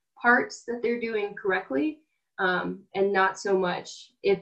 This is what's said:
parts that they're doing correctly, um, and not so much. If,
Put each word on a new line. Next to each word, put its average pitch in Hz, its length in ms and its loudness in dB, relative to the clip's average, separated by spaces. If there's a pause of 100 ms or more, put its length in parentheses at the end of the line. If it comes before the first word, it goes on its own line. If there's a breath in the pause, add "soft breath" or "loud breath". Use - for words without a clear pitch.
(160)
parts - 480 2
that 240 180 -6
they're 240 160 0
doing 214 360 -4
correctly, 269 680 -2 (380)
um, 185 440 -2 (120)
and 196 180 2
not 190 260 2
so 196 180 2
much. - 560 -4 (100)
If, 196 200 2